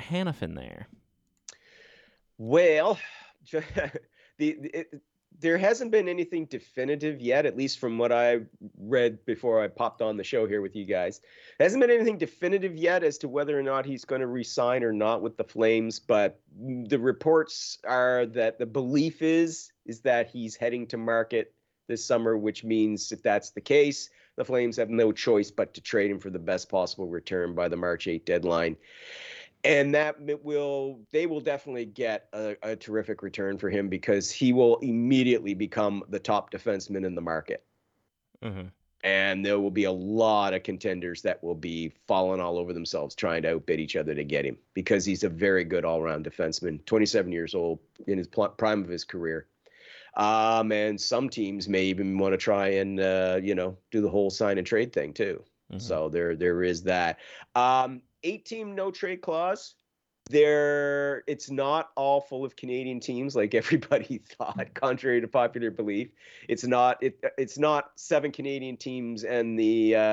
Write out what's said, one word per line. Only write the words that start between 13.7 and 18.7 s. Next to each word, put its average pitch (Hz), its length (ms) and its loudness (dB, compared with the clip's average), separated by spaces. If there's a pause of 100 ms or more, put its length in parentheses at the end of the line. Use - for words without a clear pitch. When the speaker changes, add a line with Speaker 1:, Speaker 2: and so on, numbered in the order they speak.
Speaker 2:
he's 135 180 -8
gonna 131 220 -2
re-sign 123 560 0
or 117 100 2
not 107 300 0
with 113 140 -6
the 110 80 -4
Flames, 113 540 2
but 104 420 2 (180)
the 123 400 -4
reports 156 880 0
are 123 400 2
that 113 320 -2
the 123 80 -2
belief 139 560 0